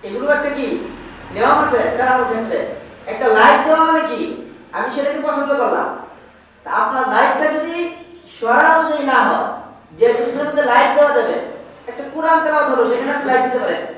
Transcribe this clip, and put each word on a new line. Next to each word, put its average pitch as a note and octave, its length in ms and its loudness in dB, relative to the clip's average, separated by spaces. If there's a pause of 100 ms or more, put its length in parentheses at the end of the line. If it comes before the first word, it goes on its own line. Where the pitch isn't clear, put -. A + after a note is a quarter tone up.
এগুলো A#3+ 200 -6 (100)
একটা C#4+ 200 -2
কি C4 100 -4 (680)
নিয়ম B3+ 300 4
আছে A#3+ 160 0 (160)
চালানোর B3+ 340 2
ক্ষেত্রে। A3+ 280 -4 (540)
একটা B3+ 140 -2 (100)
লাইক - 300 8
দেওয়া D#4 220 4
মানে D#4+ 220 2
কি? A#3+ 100 -6 (560)
আমি A#3 180 -4
সেটাকে C#4+ 320 -2
পছন্দ C#4+ 240 -2 (100)
করলাম। - 280 0 (760)
তা - 60 -12 (120)
আপনার C4 220 -2 (100)
লাইকটা D4+ 320 2 (100)
যদি E4 200 -6 (640)
সরা B3 280 2 (120)
অনুযায়ী D4+ 340 -2
না B3+ 60 4 (100)
হয়, - 200 -2 (500)
যে A3+ 80 4 (100)
জিনিসের C4 300 -2
মধ্যে D4 260 0
লাইক C4 240 4
দেওয়া C#4+ 200 6
যাবে, - 200 0 (540)
একটা C#4 120 -12 (120)
কোরআন D#4+ 300 2
তেলাওয়াত D4 280 2
হলো, B3 180 2
সেখানে C4+ 260 -2
আপনি C#4 140 -4
লাইক B3+ 160 4
দিতে B3 160 -2
পারেন - 200 -4 (160)